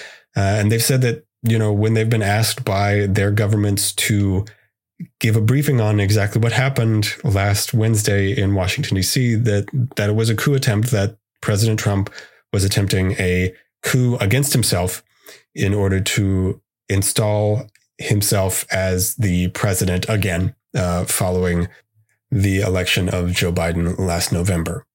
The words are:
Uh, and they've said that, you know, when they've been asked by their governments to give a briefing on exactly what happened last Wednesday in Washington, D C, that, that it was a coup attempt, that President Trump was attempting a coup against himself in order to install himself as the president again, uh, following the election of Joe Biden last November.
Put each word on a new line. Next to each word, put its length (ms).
Uh, 40
and 320
they've 100
said 200
that, 240
you 160
know, 120
when 220
they've 160
been 140
asked 420
by 400
their 260
governments 640
to 520
give 160
a 60
briefing 380
on 200
exactly 420
what 100
happened 640
last 500
Wednesday 580
in 240
Washington, 400
D 80
C, 320
that, 320
that 140
it 60
was 140
a 60
coup 200
attempt, 340
that 280
President 400
Trump 300
was 140
attempting 480
a 400
coup 360
against 340
himself 500
in 180
order 280
to 600
install 760
himself 720
as 460
the 340
president 600
again, 440
uh, 300
following 640
the 300
election 480
of 240
Joe 220
Biden 440
last 360
November. 600